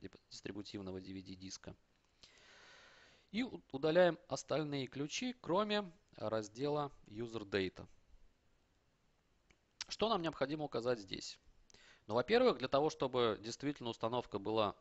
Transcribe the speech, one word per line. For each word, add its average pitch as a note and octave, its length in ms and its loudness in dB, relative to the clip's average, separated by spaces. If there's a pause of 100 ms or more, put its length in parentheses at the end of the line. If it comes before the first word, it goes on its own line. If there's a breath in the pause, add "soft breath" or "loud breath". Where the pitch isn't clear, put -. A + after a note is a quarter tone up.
дип-, - 180 -14 (120)
дистрибутивного G2 720 -8
D F#2+ 100 -12
V F#2+ 80 -8
D F#2+ 140 -14
диска. - 420 -14 (1500 loud breath)
И G#3+ 120 -2
у-, G3 200 -8 (100)
удаляем D#3+ 540 6
остальные C#3 600 -2
ключи, D#3 480 -4
кроме G#3 580 0 (240)
раздела A2+ 760 -2 (180)
user A2 360 -6
data. F#2+ 420 0 (2000)
Что - 200 -2
нам G3 140 2
необходимо D3+ 420 0
указать B2 360 2
здесь? - 380 -8 (680 loud breath)
Ну, G#2 80 -2
во-первых, G#3+ 420 6
для C3 120 -2
того, C#3+ 200 6
чтобы B2 540 2
действительно A#2+ 480 -6
установка A#2 480 -2
была G#2+ 420 2